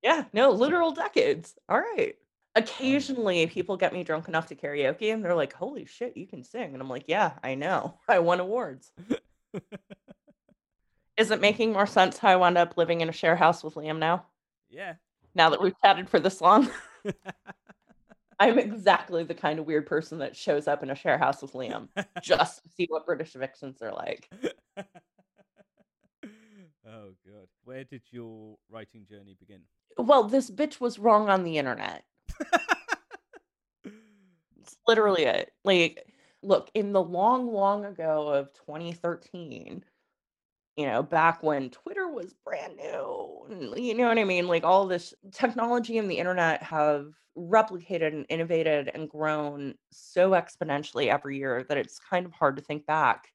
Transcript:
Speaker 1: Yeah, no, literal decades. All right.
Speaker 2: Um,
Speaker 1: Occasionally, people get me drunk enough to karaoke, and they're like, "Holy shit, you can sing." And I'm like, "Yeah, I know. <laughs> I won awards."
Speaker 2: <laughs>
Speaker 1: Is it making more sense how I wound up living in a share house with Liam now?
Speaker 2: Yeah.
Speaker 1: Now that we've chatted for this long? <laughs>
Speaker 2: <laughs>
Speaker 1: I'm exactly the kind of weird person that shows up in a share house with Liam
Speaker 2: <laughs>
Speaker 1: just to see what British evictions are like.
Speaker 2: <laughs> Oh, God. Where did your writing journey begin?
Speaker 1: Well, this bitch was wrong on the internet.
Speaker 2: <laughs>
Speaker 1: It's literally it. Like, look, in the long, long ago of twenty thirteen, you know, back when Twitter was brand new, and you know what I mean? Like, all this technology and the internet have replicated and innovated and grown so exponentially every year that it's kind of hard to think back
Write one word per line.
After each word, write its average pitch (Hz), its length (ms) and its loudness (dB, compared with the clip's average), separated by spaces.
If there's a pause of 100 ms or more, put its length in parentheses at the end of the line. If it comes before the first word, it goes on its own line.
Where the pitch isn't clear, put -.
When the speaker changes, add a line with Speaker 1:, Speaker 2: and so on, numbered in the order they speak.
Speaker 1:
Yeah, 294 280 2
no, 254 180 6
literal 302 420 2
decades. 294 640 -2 (100)
All 240 120 2
right. 403 340 -4 (400)
Speaker 2:
Um, 220 80 4
Speaker 1:
Occasionally, 240 880 0
people 185 280 -4
get 180 160 0
me 180 120 -8
drunk 165 240 -6
enough 160 200 -2
to 151 60 -16
karaoke, 143 580 -2
and 220 120 -4
they're 175 100 0
like, 147 180 0
"Holy 233 320 -10
shit, - 320 -12
you 185 120 -16
can 127 160 -16
sing." 190 300 -12
And 131 60 -12
I'm 135 80 -10
like, 127 200 -10
"Yeah, 180 240 2 (100)
I 131 140 -6
know. 165 460 -4
<laughs> - 60 -12
I 185 120 6
won 175 180 2
awards." 180 580 -6
Speaker 2:
<laughs> 170 60 -20 (2250)
Speaker 1:
Is 214 160 4
it 214 80 -2
making 220 320 2
more 196 120 2
sense 190 320 2
how 214 120 2
I 185 80 8
wound 180 200 6
up 170 200 2
living 170 240 0
in 160 80 0
a 165 40 -6
share 165 220 2
house 165 300 4
with 160 100 -12
Liam 156 240 -6
now? 165 280 -2 (440)
Speaker 2:
Yeah. 170 240 -14 (400)
Speaker 1:
Now 165 160 6
that 143 100 0
we've 196 220 0
chatted 190 260 4
for 175 120 4
this 190 200 -2
long? 214 300 6 (340)
<laughs> - 0 -
Speaker 2:
<laughs> 202 80 -6 (1300)
Speaker 1:
I'm 226 180 6
exactly 196 680 2
the 165 100 -8
kind 156 240 -2
of 156 80 -8
weird 151 180 0
person 160 340 -6
that 139 180 -8
shows 147 320 -2
up 147 160 -2
in 135 60 -8
a 135 40 -4
share 135 240 0
house 135 240 0
with 135 120 -18
Liam 113 340 -10 (160)
Speaker 2:
<laughs> - 180 -14
Speaker 1:
just - 400 0
to 165 60 -20
see - 200 -6
what 156 160 -4
British 160 300 -6
evictions 131 480 -12
are 110 100 -8
like. - 380 -10 (460)
Speaker 2:
<laughs> 196 100 -16 (2000)
Oh, 107 220 -20 (140)
God. 98 220 -20 (160)
Where 131 200 -16
did 131 160 -18 (100)
your 113 460 -16 (140)
writing 107 340 -20
journey 98 340 -20
begin? 95 220 -20 (380)
Speaker 1:
Well, 254 260 6
this 254 260 0
bitch 285 300 -6
was 240 180 -4
wrong 214 300 4
on 190 160 4
the 160 140 -4
internet. 104 460 -6 (360)
Speaker 2:
<laughs> - 60 -10 (2250)
Speaker 1:
It's - 260 -20
literally 208 380 4
it. - 280 0 (120)
Like, 180 420 2 (360)
look, - 300 2
in 202 200 -2
the 190 100 2
long, 226 500 0
long 202 320 0
ago 160 440 -4
of 139 260 -2
twenty 165 380 -14
thirteen, 170 920 -12 (920)
you 147 100 -4
know, 120 160 0
back 165 400 2
when 143 260 -2
Twitter 370 400 -10
was 202 240 -12 (100)
brand 160 360 -10
new, - 720 -10
and 143 280 -10
you 240 160 -4
know 240 140 2
what 233 100 4
I 220 60 2
mean? 180 240 0
Like, 170 160 0
all 190 220 6
this 175 260 -6 (180)
technology 233 680 -2
and 202 120 -4
the 143 80 -4
internet 175 440 0
have 151 500 0 (240)
replicated 175 800 0
and 147 160 -8
innovated 160 640 0
and 156 160 -10
grown 147 640 -4 (160)
so - 400 0
exponentially 147 800 -2
every 139 280 -2
year 131 320 -4
that 143 80 -2
it's - 220 -6
kind 180 260 -4
of 175 80 -16
hard 139 240 0
to 143 60 -12
think 151 240 -8
back 151 480 0